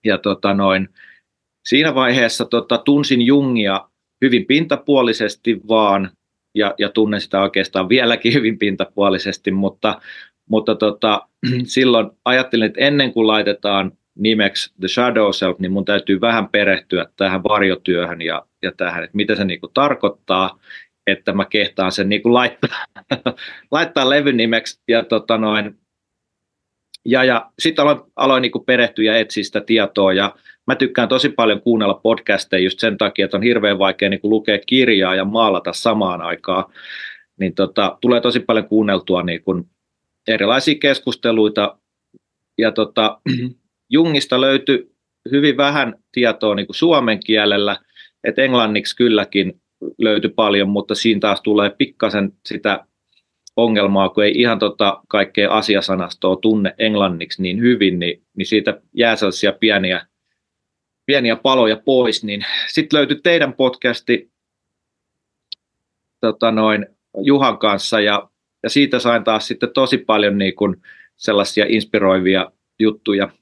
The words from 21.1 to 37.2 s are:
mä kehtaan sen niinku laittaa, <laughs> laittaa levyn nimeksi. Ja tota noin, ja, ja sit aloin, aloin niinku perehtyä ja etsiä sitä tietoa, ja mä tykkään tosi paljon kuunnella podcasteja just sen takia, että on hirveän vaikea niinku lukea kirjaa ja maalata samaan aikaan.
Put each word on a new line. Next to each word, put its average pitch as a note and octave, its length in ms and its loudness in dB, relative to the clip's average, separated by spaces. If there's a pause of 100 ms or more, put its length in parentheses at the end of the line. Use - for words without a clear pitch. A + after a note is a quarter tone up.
mä G2 120 -2
kehtaan F#2+ 460 -2
sen G2 180 -2
niinku A2+ 240 0
laittaa, - 520 -2 (400)
<laughs> - 460 -10
laittaa D3+ 380 0
levyn C#3+ 280 2
nimeksi. A2+ 500 -2
Ja A2+ 160 2
tota A2 340 -2
noin, G#2+ 400 -2 (1300)
ja, B2+ 180 2
ja A#2+ 360 0
sit D#3 200 0
aloin, C#3+ 200 4 (160)
aloin C3 260 2
niinku A#2 180 -4
perehtyä A#2+ 460 0
ja A2 120 2
etsiä G#2+ 260 -2
sitä G#2 180 -4
tietoa, G2+ 520 2
ja G2 220 0 (320)
mä C3 80 2
tykkään B2 340 0
tosi C3 200 0
paljon G#2+ 320 0
kuunnella G#2+ 320 0
podcasteja G2+ 680 -2
just F#2 160 -2
sen G#2+ 180 -2
takia, G2 280 -2
että G2 120 -6
on G2 60 -4
hirveän G#2 360 0
vaikea G2 300 0
niinku G2 200 -4
lukea G#2+ 360 0
kirjaa G#2+ 500 2
ja F#2+ 100 -2
maalata G2+ 480 0
samaan F#2+ 480 -2
aikaan. F2+ 440 -4 (720)